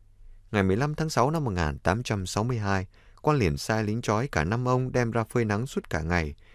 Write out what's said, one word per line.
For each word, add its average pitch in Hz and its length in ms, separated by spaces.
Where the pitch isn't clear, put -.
Ngày 104 100
mười 95 140
lăm 143 180
tháng 156 160
sáu 127 200
năm 160 140
một 117 80
nghìn 78 260
tám 104 240
trăm 101 240
sáu 101 180
mươi 123 140
hai, 98 280
quan 151 140
liền 87 200
sai 110 280
lính 107 180
trói 113 260
cả - 160
năm 120 240
ông 127 240
đem 120 180
ra 113 140
phơi 120 200
nắng 107 220
suốt - 240
cả 80 120
ngày, 80 320